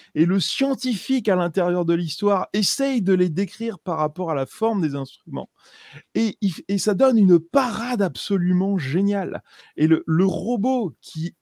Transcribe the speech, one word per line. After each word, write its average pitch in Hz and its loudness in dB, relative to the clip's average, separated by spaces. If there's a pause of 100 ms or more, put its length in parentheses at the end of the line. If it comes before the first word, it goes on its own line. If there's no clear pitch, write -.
(140)
et 156 4
le 185 2
scientifique 254 -2
à 185 4
l'intérieur 175 0
de 170 2
l'histoire 185 -2
essaye 254 0
de 185 2
les 180 4
décrire 196 -6
par 165 -6
rapport 160 -4
à 156 -2
la 135 -2
forme 220 -2
des 147 0
instruments. 139 -10 (640)
Et, 220 0
il 196 0
f-, - -8
et 202 0
ça 208 0
donne 247 4
une 185 8
parade 233 -2
absolument 185 0
géniale. 185 -2 (340)
Et 151 2
le, 160 4
le 165 2
robot 220 0
qui 160 -10